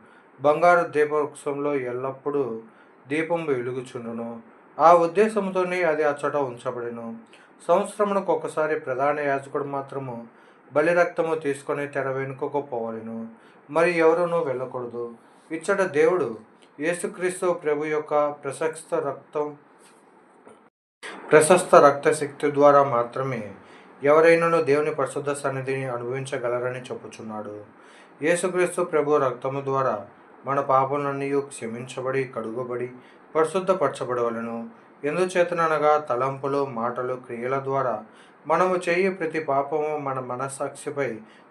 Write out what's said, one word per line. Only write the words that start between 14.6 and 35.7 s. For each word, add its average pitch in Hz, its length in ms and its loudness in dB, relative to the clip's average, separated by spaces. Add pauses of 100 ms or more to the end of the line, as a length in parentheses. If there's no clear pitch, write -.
ఇచ్చట 190 300 -2
దేవుడు 156 560 2 (420)
యేసుక్రీస్తు 175 760 -2
ప్రభు 151 320 -2
యొక్క 151 440 0
ప్రశస్త 156 680 -6
రక్తం, 147 600 -4 (1700)
ప్రశస్త 170 440 6
రక్త 151 360 6
శక్తి 147 420 -2
ద్వారా 143 300 8
మాత్రమే 120 720 -2 (500)
ఎవరైనాను 165 600 6
దేవుని 147 320 2
పరిశుద్ధ 139 360 -2
సన్నిధిని 135 540 -4
అనుభవించగలరని 123 960 -4
చెప్పుచున్నాడు. 107 840 -12 (580)
యేసుక్రీస్తు 175 600 0
ప్రభు 151 360 2
రక్తము 135 440 -2
ద్వారా 131 440 -2 (400)
మన 139 140 -2
పాపములన్నీ 139 800 0
క్షమించబడి, 131 840 -6
కడుగబడి, 123 680 -8 (440)
పరిశుద్ధపరచబడవలెను. 123 1300 -2 (340)
ఎందుచేతననగా 165 920 2